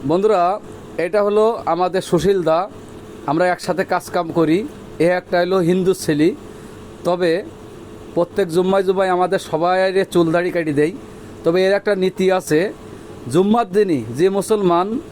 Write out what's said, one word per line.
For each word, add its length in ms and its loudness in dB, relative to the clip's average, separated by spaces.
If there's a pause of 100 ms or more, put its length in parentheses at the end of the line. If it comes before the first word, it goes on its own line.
বন্ধুরা, 520 2 (380)
এটা 240 0
হলো 440 2
আমাদের 360 0
সুশীল 400 2
দা, 260 2 (580)
আমরা 200 2
একসাথে 380 -2
কাজ 260 -4
কাম 200 -2
করি। 380 2 (300)
এ 60 2
একটা 360 0
হলো 180 2
হিন্দু 360 2
ছেলে, 400 2 (720)
তবে 380 2 (720)
প্রত্যেক 340 0
জুম্মায় 340 2
জুম্মায় 260 0
আমাদের 300 2
সবাইয়ের 720 0
চুল 220 4
দাড়ি 180 0
কাটি 220 -2
দেয়। 200 2 (520)
তবে 220 4
এর 60 4
একটা 220 0
নীতি 380 2
আছে, 400 2 (600)
জুম্মার 400 4
দিনই 320 2 (120)
যে 120 4
মুসলমান 720 2 (120)